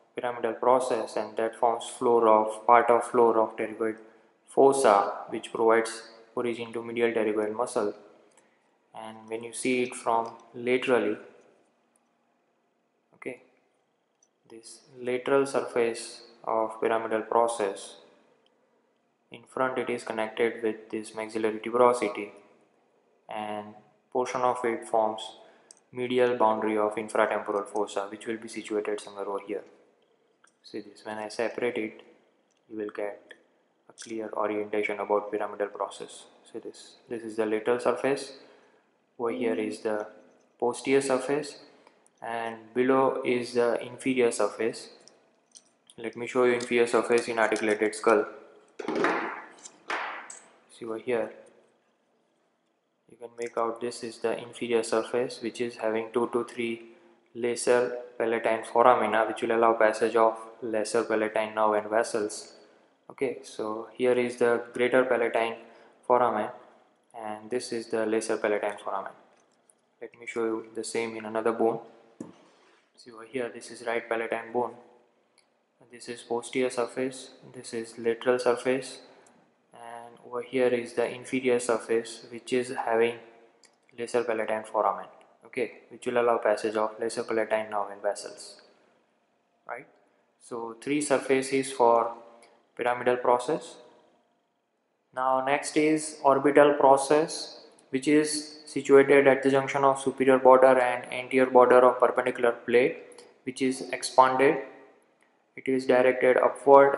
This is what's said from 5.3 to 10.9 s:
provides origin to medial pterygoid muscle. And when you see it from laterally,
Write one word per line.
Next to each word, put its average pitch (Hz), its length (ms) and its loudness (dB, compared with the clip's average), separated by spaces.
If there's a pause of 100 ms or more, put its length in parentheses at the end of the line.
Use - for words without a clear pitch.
provides 113 500 2 (320)
origin 117 380 -6
to 117 100 -8
medial 117 280 0
pterygoid 107 440 0
muscle. 110 380 -2 (1000)
And 110 240 -16 (120)
when 113 160 -10
you 117 80 -16
see 127 300 -2
it 123 120 -6
from 117 380 -2 (200)
laterally, 120 600 0 (2000)